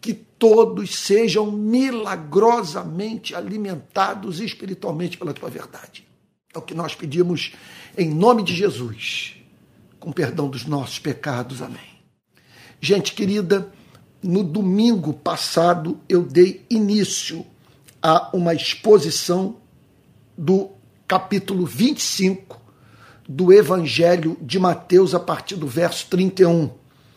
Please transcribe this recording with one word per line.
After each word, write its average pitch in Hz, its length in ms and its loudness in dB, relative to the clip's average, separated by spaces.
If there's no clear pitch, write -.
Que 220 140 -6
todos 208 800 2
sejam 208 560 0
milagrosamente 208 1800 -2
alimentados 190 1040 -6
espiritualmente 180 760 -8
pela - 180 -10
tua - 160 -12
verdade. - 580 -18
É - 20 -10
o 160 60 -12
que 185 100 -16
nós 165 220 -8
pedimos 170 580 -2
em 170 140 0
nome 214 320 4
de 175 140 -4
Jesus, 123 800 -6
com 165 120 -12
perdão 151 380 -2
dos 127 160 -10
nossos 143 320 -6
pecados. 127 640 -8
Amém. - 380 -16
Gente 185 320 0
querida, 196 600 -2
no 190 180 0
domingo 190 720 0
passado 165 960 0
eu 175 160 2
dei 175 460 4
início 208 760 -2
a 160 340 2
uma 170 180 0
exposição 185 1040 2
do 190 320 2
capítulo 190 600 -2
vinte 226 320 0
e - 60 -6
cinco - 580 -2
do 175 240 4
Evangelho 170 880 4
de 139 160 -4
Mateus, 180 560 4
a 175 60 0
partir 180 380 -6
do 151 100 -6
verso 165 400 -4
trinta 185 360 2
e - 20 8
um. 165 260 2